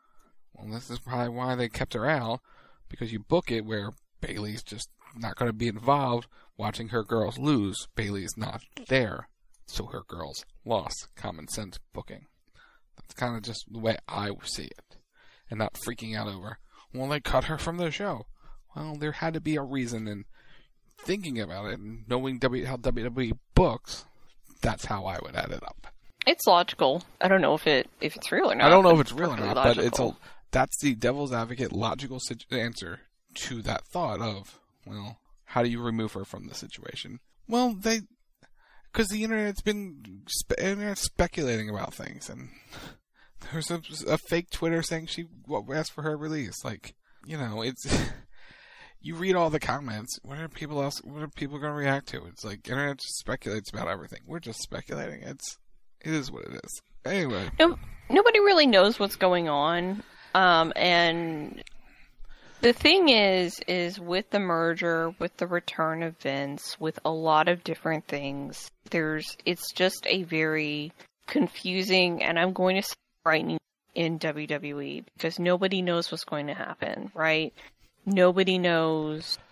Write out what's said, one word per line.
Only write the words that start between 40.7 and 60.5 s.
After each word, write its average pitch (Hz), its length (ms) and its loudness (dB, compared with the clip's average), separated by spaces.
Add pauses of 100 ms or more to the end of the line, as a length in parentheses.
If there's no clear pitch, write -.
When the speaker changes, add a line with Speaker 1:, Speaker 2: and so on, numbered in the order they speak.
Speaker 1:
speculating 123 680 -2
about 104 240 -6
things, - 360 -12
and 127 200 -14 (500)
<laughs> - 520 -18
there's 156 200 -4
a, 170 100 -4 (260)
a 151 100 4
fake - 320 -2
Twitter 165 340 0
saying 165 240 -6
she 170 180 -8 (220)
w-, 135 300 -4
asked 156 160 -4
for 151 80 -10
her 151 160 -2
release. 147 480 -6
Like, - 300 -10 (300)
you 156 120 -10
know, 113 240 -4
it's, 127 240 -6
<laughs> - 1160 -4
you 165 140 -8
read 185 200 2
all 170 140 4
the 151 100 0
comments. 120 640 -6
What 139 160 -12
are 160 100 -8
people 147 320 -6
else, 139 220 -2
what 147 200 -12
are 156 60 -8
people 143 300 -8
gonna 147 140 -4
react 139 360 0
to? - 160 -10
It's - 180 -18
like, 104 240 -12
internet 139 300 -4
just - 220 -10
speculates - 520 -6
about 101 160 -6
everything. 90 380 -8
We're 170 140 -10
just - 220 -12
speculating. - 600 -10
It's, - 340 -12 (440)
it 156 120 -4
is 147 180 -4
what - 140 -12
it - 180 -12
is. - 180 -14 (240)
Anyway. 131 440 -2 (100)
Speaker 2:
No, 330 180 8 (320)
nobody 427 300 8
really 381 280 8
knows 208 320 8
what's 202 180 -2
going 180 320 4
on. 175 520 0 (320)
Um, 170 420 8